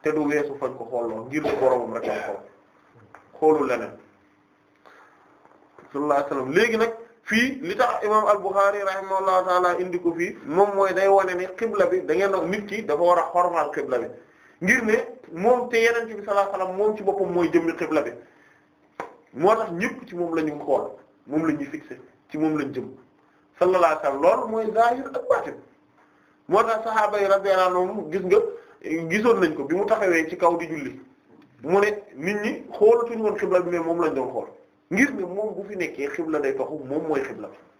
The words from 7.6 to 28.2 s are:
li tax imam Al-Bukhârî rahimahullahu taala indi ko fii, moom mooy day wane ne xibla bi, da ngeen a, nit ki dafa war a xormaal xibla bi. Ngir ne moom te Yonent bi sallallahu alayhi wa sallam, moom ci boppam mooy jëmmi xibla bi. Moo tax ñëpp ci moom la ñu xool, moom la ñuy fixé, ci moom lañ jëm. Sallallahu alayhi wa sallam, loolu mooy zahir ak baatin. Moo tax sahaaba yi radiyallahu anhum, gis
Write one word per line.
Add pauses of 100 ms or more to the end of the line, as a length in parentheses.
li
tax
imam
Al-Bukhârî
rahimahullahu
taala
indi
ko
fii,
moom
mooy
day
wane
ne (100)
xibla
bi,
da
ngeen
a,
nit
ki
dafa
war
a
xormaal
xibla
bi. (540)
Ngir
ne (360)
moom
te
Yonent
bi
sallallahu
alayhi
wa
sallam,
moom
ci
boppam
mooy
jëmmi
xibla
bi. (1200)
Moo
tax
ñëpp
ci
moom
la
ñu
xool, (360)
moom
la
ñuy
fixé, (300)
ci
moom
lañ
jëm. (720)
Sallallahu
alayhi
wa
sallam,
loolu
mooy
zahir
ak
baatin. (920)
Moo
tax
sahaaba
yi
radiyallahu
anhum,
gis